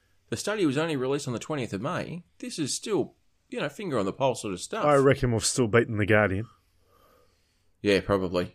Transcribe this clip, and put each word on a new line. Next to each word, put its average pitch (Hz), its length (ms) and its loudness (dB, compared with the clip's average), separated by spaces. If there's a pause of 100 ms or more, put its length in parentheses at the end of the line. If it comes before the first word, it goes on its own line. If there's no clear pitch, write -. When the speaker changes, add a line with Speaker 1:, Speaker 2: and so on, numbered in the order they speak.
(280)
Speaker 1:
the 117 80 -6
study 208 300 -2
was 131 120 0
only 160 180 -2
released 131 300 -4
on 131 80 -4
the 110 40 -6
twentieth 131 340 -6
of 98 100 -6
May. 156 420 -8 (140)
This 247 200 -10
is 143 160 -4
still, 175 400 -4 (360)
you 247 100 -8
know, 156 100 -4
finger 170 280 -4
on 98 80 0
the 95 60 -2
pulse 131 300 -2
sort 104 120 -6
of 90 60 -8
stuff. - 240 -6
Speaker 2:
I 147 120 6
reckon 131 360 4
we've 110 120 0
still 123 240 2
beaten 113 300 2
The 104 80 2
Guardian. 104 400 4 (1400)
Speaker 1:
Yeah, 101 180 4
probably. 92 540 0